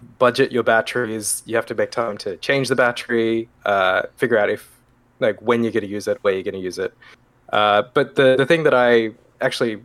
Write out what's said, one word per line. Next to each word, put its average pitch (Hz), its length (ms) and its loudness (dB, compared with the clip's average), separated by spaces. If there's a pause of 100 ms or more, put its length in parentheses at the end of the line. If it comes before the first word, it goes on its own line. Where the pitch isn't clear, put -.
(200)
budget 123 320 2
your 120 100 0
batteries. 110 840 -2
You 110 100 -4
have 113 120 -2
to 120 80 -8
make 107 140 -2
time 113 300 -6
to 92 180 -10
change 139 320 -2
the 131 60 -2
battery, 117 760 0 (160)
uh, 92 380 2 (120)
figure 117 220 0
out 104 120 2
if, 104 200 -6 (500)
like, 107 220 -2
when 117 220 0
you're 110 80 -2
gonna 107 160 -4
use 101 200 -10
it, 104 140 -2
where 98 140 0
you're 95 80 -4
gonna 95 160 -8
use 92 180 -8
it. - 160 -6 (580)
Uh, 104 320 2 (120)
but 135 200 -2
the, 131 220 6
the 135 80 2
thing 160 180 2
that 139 120 4
I 120 340 4 (320)
actually, 123 440 -2